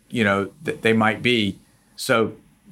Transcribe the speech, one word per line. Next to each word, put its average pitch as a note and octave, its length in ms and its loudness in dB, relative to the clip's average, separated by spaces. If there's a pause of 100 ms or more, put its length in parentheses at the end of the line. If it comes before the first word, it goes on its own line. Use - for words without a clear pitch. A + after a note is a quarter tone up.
(100)
you A#2 140 -2
know, G2+ 260 0 (140)
th-, A2 180 -6
they A2+ 100 2
might A2 300 2
be. A2 360 0 (380)
So A2+ 360 0 (400)